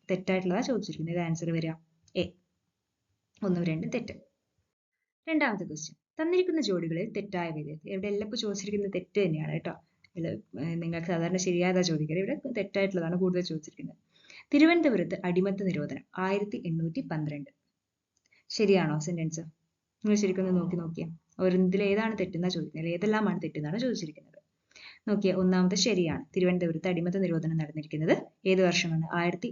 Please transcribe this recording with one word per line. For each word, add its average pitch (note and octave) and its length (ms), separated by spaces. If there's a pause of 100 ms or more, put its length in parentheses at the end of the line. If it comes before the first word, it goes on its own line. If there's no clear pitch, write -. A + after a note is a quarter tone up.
തെറ്റായിട്ടുള്ളതാ F#3 560
ചോദിച്ചിരിക്കുന്നത്. E3+ 540
ഇത് F3 80
ആൻസർ E3 280
വരിക D#3+ 220 (420)
എ. F3 100 (1160)
ഒന്നും F3 220
രണ്ടും D#3+ 280
തെറ്റ്. - 240 (1120)
രണ്ടാമത്തെ C#4 380
ക്വസ്റ്റ്യൻ. - 300 (200)
തന്നിരിക്കുന്ന E4+ 460
ജോഡികളിൽ F3 500
തെറ്റായവ F3 480
ഏത്? D3+ 140 (120)
ഇവിടെ G3 220
എല്ലാം G#3 200
ഇപ്പൊ G#3+ 100
ചോദിച്ചിരിക്കുന്നത് G3 560
തെറ്റ് F#3 260
തന്നെയാണ് D#3 320
കേട്ടോ. E3 220 (420)
ഇത്, E3 140 (300)
ഏഹ്, E3 180
നിങ്ങൾക്ക് E3 300
സാധാരണ E3+ 300
ശരിയായതാ F3+ 440
ചോദിക്കരുത്. D#3 400
ഇവിടെ C4 320
തെറ്റായിട്ടുള്ളതാണ് F#3+ 600
കൂടുതൽ F3+ 280
ചോദിച്ചിരിക്കുന്നത്. - 540 (520)
തിരുവനന്തപുരത്ത് C#4+ 760
അടിമത്ത F#3+ 380
നിരോധനം E3 420 (120)
ആയിരത്തി G3+ 480
എണ്ണൂറ്റി E3 360
പന്ത്രണ്ട്. D3+ 500 (960)
ശരിയാണോ F#3 500
സെന്റൻസ്? D#3+ 440 (600)
നിങ്ങൾ G#3 120
ശരിക്കും F#3+ 280
ഒന്ന് F#3 120
നോക്കി F3+ 200
നോക്കിയേ. E3 320 (320)
ഓരോന്നിൽ F#3 440
ഏതാണ് G#3+ 340
തെറ്റെന്നാ F3+ 320
ചോദിക്കുന്നത്, D#3+ 320
അല്ലെ E3+ 140
ഏതെല്ലാമാണ് G#3 460
തെറ്റെന്നാണ് D3+ 380
ചോദിച്ചിരിക്കുന്നത്. G#3+ 600 (640)
നോക്കിയേ, G3+ 300
ഒന്നാമത്തെ F#3 420
ശരിയാണ്. F3+ 540
തിരുവനന്തപുരത്ത് F3+ 580
അടിമത്ത F3 300
നിരോധനം E3 400
നടന്നിരിക്കുന്നത് D#3 580 (300)
ഏത് F#3 160
വർഷമാണ്? E3+ 520
ആയിരത്തി F3+ 380